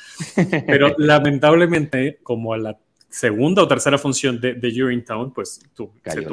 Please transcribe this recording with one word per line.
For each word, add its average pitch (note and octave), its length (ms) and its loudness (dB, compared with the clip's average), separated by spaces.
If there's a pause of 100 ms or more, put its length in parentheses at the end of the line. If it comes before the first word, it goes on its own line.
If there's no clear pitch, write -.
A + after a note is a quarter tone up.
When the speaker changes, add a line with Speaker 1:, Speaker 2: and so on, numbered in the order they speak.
(680)
Speaker 1:
Pero C#3+ 280 4
Speaker 2:
<laughs> - 40 -10
Speaker 1:
lamentablemente, D3+ 1300 2
como A2+ 280 -6
a A2 60 -4
la G#2+ 180 -8 (320)
segunda C#3 540 0
o D#3 60 4
tercera C#3 280 0
función C3 440 -2
de, B2 140 -4
de B2 280 -4
Urinetown, B2 500 -6
pues - 280 -12 (140)
tu-, - 180 -14 (100)
se - 0 -
Speaker 2:
Cayó E2+ 200 -10
la D#2+ 100 -10